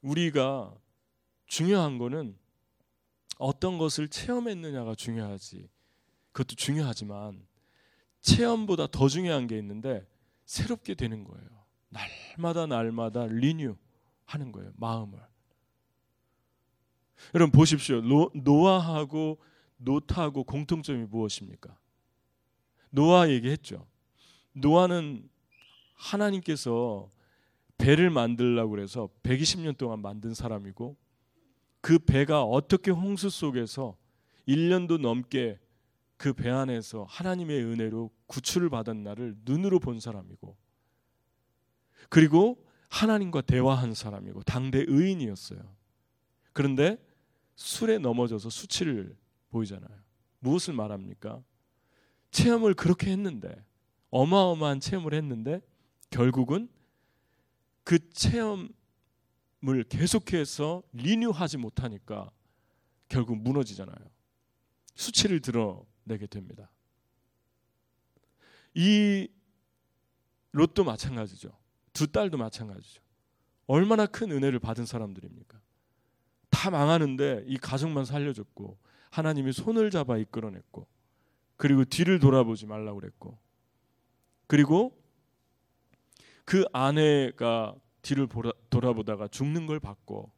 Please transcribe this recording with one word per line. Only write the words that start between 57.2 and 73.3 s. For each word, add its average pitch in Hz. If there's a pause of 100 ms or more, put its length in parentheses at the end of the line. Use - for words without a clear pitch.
그 170
체험을 214 (1200)
계속해서 165 (100)
리뉴하지 170
못하니까 107 (800)
결국 117
무너지잖아요. 107 (960)
수치를 202
드러내게 107
됩니다. 98 (2000)
이 202 (1200)
롯도 165
마찬가지죠. 110 (360)
두 151
딸도 196
마찬가지죠. 107 (640)